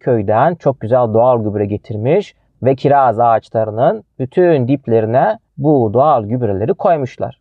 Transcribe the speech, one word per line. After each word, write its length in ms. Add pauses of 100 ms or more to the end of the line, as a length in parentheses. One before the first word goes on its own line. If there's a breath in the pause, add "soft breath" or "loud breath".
köyden 540
çok 260
güzel 340
doğal 280
gübre 240
getirmiş 680 (280)
ve 120
kiraz 460
ağaçlarının 840 (140)
bütün 500
diplerine 720 (200)
bu 360
doğal 300
gübreleri 500
koymuşlar. 680